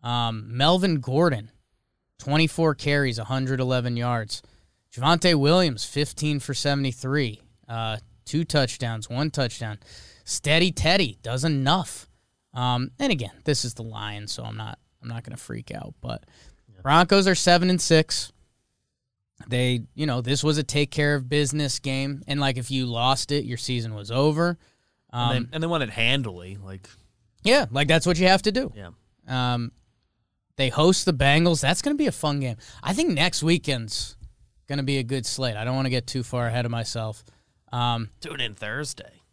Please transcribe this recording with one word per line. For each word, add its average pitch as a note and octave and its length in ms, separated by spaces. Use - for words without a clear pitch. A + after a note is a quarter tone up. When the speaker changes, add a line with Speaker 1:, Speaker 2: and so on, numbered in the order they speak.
Speaker 1:
Um, A#2 540
Melvin E3 440
Gordon, C3 500
twenty-four D#3 580
carries, C#3+ 420
a A2+ 60
hundred C3 360
eleven B2 380
yards. A#2+ 420
Javonte E3 480
Williams, D3+ 460
fifteen D3 560
for B2+ 140
seventy-three, C3+ 880
uh, A2+ 300
two D#3+ 220
touchdowns, A#2 640
one C#3+ 200
touchdown. A#2 480
Steady E3 480
Teddy F3 500
does B2+ 220
enough. D#3 640
Um, B2 440
and C#4 140
again, B2 320
this D3 220
is A#2 80
the - 80
Lions, G#2+ 500
so A#2+ 100
I'm A2 140
not, A2 220
I'm A#2+ 80
not A#2 120
gonna - 140
freak - 340
out. - 300
But A#1+ 240
Speaker 2:
Yeah. F#2+ 80
Speaker 1:
Broncos F3 480
are F#3 60
seven F3 340
and F3+ 120
six. - 520
They, B2 340
you D3+ 120
know, B2+ 160
this C3+ 200
was D3+ 140
a D3+ 60
take D3 280
care D3 240
of C3 140
business D3 500
game, C#3 480
and, C#3+ 140
like, C3+ 160
if B2 140
you C3 160
lost B2 460
it, C#3+ 120
your A#2+ 140
season A#2 360
was G#2 160
over. D#3 480
Um, A#2+ 240
Speaker 2:
And B2 100
they, B2 100
and D#3+ 60
they E3 40
won E3 160
it A2+ 80
handily, G#2 680
like G2 320
Speaker 1:
yeah, B3+ 280
like, C3+ 180
that's D#3+ 180
what E3+ 120
you F#3 100
have F#3+ 140
to G#3+ 100
do. B3+ 220
Speaker 2:
Yeah. F#2+ 160
Speaker 1:
Um, B2 460
they C3+ 120
host E3 380
the F3+ 80
Bengals. D3 480
That's D3 180
gonna D4 160
be D4 100
a - 60
fun D3 280
game. B2 160
I - 100
think D#4 220
next D#3+ 280
weekend's C#3+ 720
gonna C#3 140
be C#3 160
a C3+ 40
good B2 220
slate. B2 320
I G#2+ 80
don't B2+ 100
wanna C3+ 140
get B2 180
too C3 160
far A#2+ 260
ahead A#2+ 180
of A#2 40
myself. A2+ 540
Um, A#2+ 380
Speaker 2:
Tune D3 220
in G#2+ 120
Thursday. - 680